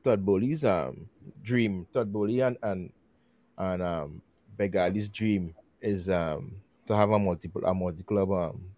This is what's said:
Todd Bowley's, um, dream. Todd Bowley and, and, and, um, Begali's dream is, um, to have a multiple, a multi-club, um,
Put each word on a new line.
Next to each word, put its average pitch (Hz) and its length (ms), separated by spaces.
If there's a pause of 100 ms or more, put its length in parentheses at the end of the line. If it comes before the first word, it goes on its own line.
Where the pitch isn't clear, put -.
Todd 107 220
Bowley's, 123 400
um, 87 440 (340)
dream. 104 500
Todd 110 200
Bowley 107 280
and, 123 220
and, 92 300 (680)
and, 92 240
um, 82 400 (360)
Begali's 98 500
dream 101 460 (260)
is, 98 300
um, 85 460 (300)
to 107 100
have 104 140
a 107 80
multiple, 90 460
a 92 100
multi-club, 92 580
um, 92 340 (120)